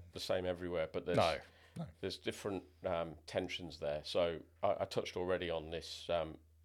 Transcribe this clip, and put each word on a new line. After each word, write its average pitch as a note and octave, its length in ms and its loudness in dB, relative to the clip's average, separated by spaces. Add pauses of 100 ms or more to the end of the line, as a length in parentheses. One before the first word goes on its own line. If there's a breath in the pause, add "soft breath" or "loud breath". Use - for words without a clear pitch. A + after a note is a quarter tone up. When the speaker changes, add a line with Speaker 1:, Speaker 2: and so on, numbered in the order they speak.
(140)
Speaker 1:
the F#2 60 -8
same F#2 260 0
everywhere, F2 460 0
but F2+ 140 -2
there's F2 120 4
Speaker 2:
No, E2 180 6 (420 soft breath)
no. E3 80 -4 (160)
Speaker 1:
there's F#2+ 160 -4
different, G2+ 460 -4 (220)
um, E2+ 300 0 (120)
tensions F2+ 520 -2
there. D2 240 0
So E2+ 320 2 (260)
I, G2+ 200 4
I - 40 2
touched - 300 -2
already F2+ 340 2
on D#2+ 200 -2
this, - 400 -6
um, D#2+ 280 2 (280)